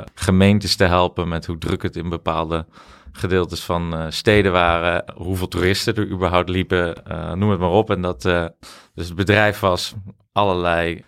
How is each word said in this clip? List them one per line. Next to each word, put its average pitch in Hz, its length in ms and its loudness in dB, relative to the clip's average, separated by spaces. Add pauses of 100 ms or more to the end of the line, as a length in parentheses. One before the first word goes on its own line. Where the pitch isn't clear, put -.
(140)
gemeentes 95 600 4
te 98 80 4
helpen 90 440 2
met 82 180 -6
hoe 82 120 -8
druk 87 240 -4
het 90 140 -6
in 85 120 -6
bepaalde 82 580 -4 (460)
gedeeltes 92 520 -2
van, 85 300 -4
eh, 80 140 -6
steden 98 440 2
waren, 85 520 2 (100)
hoeveel 90 340 -4
toeristen 92 460 0
er 107 160 -2
überhaupt 90 380 0
liepen, 90 580 -2
eh, 82 260 -8
noem 101 180 0
het 90 100 0
maar 87 100 2
op. 107 200 2
En 92 120 0
dat, 90 220 -6
eh, 87 200 2 (500)
dus 85 120 -8
het 85 100 -12
bedrijf 104 440 2
was 90 340 0 (380)
allerlei 87 760 0